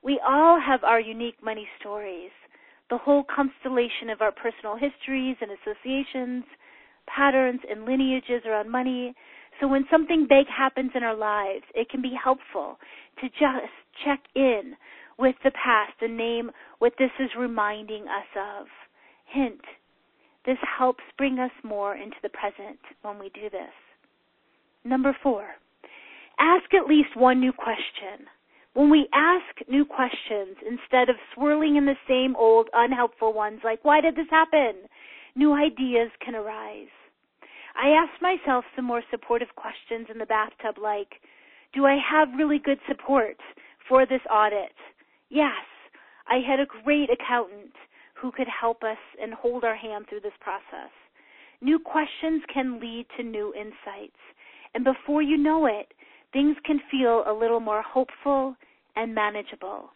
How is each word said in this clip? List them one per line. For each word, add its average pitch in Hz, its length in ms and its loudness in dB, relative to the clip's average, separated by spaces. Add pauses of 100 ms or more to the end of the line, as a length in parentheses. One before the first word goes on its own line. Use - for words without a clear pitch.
We 269 200 -2
all 302 380 6
have 254 240 0
our 226 160 4
unique 226 440 -8
money 214 260 -8 (100)
stories, 202 520 -12 (580)
the 247 80 -4
whole 285 260 4
constellation 254 840 -4
of 214 140 -2
our 208 80 2
personal 220 440 -8
histories 262 640 -4
and 208 120 -8
associations, 247 960 -6 (600)
patterns 262 640 2
and 214 160 -10
lineages 262 640 -2
around 214 240 -2
money. 247 420 -4 (460)
So 277 80 0
when 269 220 2
something 320 360 4
big 277 220 6
happens 269 480 -4
in 247 80 -2
our 226 100 -2
lives, 208 520 -4 (100)
it 240 140 -4
can 262 120 -6
be 254 140 -6
helpful 262 640 -4 (380)
to 262 120 -10
just 262 440 -2 (300)
check 277 180 -2 (120)
in 254 420 0 (420)
with 262 260 2
the 269 80 4
past 220 500 -2
and 226 160 -6
name 233 340 -4 (280)
what 240 180 2
this 262 220 2
is 262 160 -4
reminding 214 720 -6
us - 280 -10
of. 202 320 -10 (580)
Hint, 262 380 -4 (840)
this 254 160 0
helps - 420 -2 (140)
bring 269 200 -2
us 254 140 -4 (100)
more 202 320 -6
into - 280 -14
the 202 80 -6
present 208 500 -10 (240)
when 208 160 -14
we 196 100 -16
do 208 200 -14
this. 185 240 -12 (1080)
Number 262 380 0
four, 214 360 -2 (840)
ask 339 340 4
at 381 140 4
least 294 280 4
one 254 240 6
new 254 120 2
question. - 760 -8 (460)
When 294 160 6
we 302 220 8
ask 330 560 2
new 277 160 4
questions, 208 840 -4
instead 247 440 2
of 254 100 0 (140)
swirling 294 420 2
in 285 100 4
the 277 120 0 (100)
same 254 300 2
old 226 360 6
unhelpful 233 600 0
ones 214 300 -6
like, 226 200 -4
"Why 302 180 6
did 320 140 2
this 320 140 -6
happen?" 294 600 2 (460)
new 294 180 4
ideas 247 580 0 (100)
can 240 120 -12
arise. 214 560 -12 (840)
I 269 140 2
asked 311 320 4
myself 320 440 0 (100)
some 254 100 -6
more 240 260 -4
supportive 233 440 -4
questions 226 540 -12
in 220 80 -16
the 220 80 -8
bathtub 214 540 -4
like, 208 420 -8 (500)
"Do 277 140 0
I 277 100 6
have 294 400 2
really 294 240 2
good 277 280 0
support 254 520 0 (400)
for 262 260 4
this 254 240 -4
audit?" 214 460 0 (540)
Yes, 285 360 0 (600)
I 254 140 0
had 262 200 0
a 285 60 2
great 277 460 0
accountant 208 640 -4 (400)
who 254 160 -10
could 247 180 -6
help 226 340 -4
us 220 140 -6 (240)
and 226 120 -10
hold 240 300 -4
our 220 120 -2
hand 214 320 -14
through 208 120 -12
this 202 220 -12
process. - 500 -12 (720)
New 302 180 2
questions 320 680 -4
can 254 340 -6
lead 233 340 -12
to 240 80 -10
new 214 300 -8
insights, 208 640 -16 (540)
and 254 100 -4
before 285 380 0
you 302 160 2
know 311 280 4
it, 208 280 -2 (400)
things 285 320 2
can 294 140 0
feel 240 460 2
a 214 60 -2
little 226 300 0
more 214 200 -4
hopeful 262 760 -2 (400)
and 226 180 -6
manageable. 208 800 -8